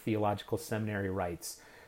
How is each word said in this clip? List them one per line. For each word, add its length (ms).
Theological 520
Seminary, 540
writes 480